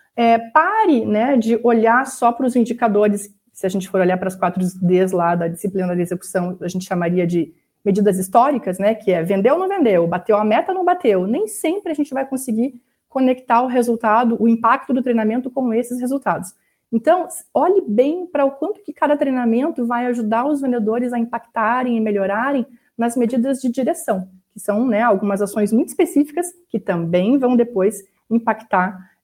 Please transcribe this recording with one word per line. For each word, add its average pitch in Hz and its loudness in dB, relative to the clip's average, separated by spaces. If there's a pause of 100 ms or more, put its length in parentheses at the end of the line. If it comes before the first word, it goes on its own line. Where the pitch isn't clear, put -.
(160)
é, 233 4
pare, 320 2
né, 220 2
de 226 2
olhar 233 4
só 240 0
para 254 -2
os 247 -2
indicadores, 214 0 (180)
se - -8
a - 0
gente 185 -4
for 190 0
olhar 180 2
para 185 -4
as 185 -6
quatro 180 -2 (180)
Ds 185 2
lá 175 0
da 170 -2
disciplina 185 -4
da 175 -2
execução, 180 -4
a 175 -8
gente 185 -6
chamaria 175 -2
de 170 -2 (320)
medidas 202 2
históricas, 226 0
né, 208 2
que 220 -4
é 170 0
vendeu 196 2
ou 349 0
não 370 -2
vendeu, 233 2
bateu 185 0
a 208 0
meta 226 0
ou 370 -2
não 370 -2
bateu. 247 2
Nem 294 -2
sempre 349 -4
a - -4
gente 294 -2
vai 262 -4
conseguir 262 -4 (280)
conectar 254 0
o 254 -2
resultado, 233 0
o 226 2
impacto 233 0
do 254 0
treinamento 233 -2
com 254 -2
esses 240 -4
resultados. 247 -4 (380)
Então, 302 2 (280)
olhe 370 2
bem 277 0
para 294 -2
o 269 2
quanto 320 -8
que - -14
cada 294 0
treinamento 254 0
vai 240 -2
ajudar 233 -2
os 285 -2
vendedores 240 -2
a 247 -4
impactarem 233 -2
e 226 0
melhorarem 220 -2 (320)
nas 233 -2
medidas 254 0
de 254 -2
direção, 240 -4 (240)
que 202 -20
são, 214 -2
né, 214 0
algumas 202 0
ações 208 0
muito 254 2
específicas 339 0 (200)
que - -4
também 180 0
vão 254 2
depois 220 0 (240)
impactar, 208 -2 (140)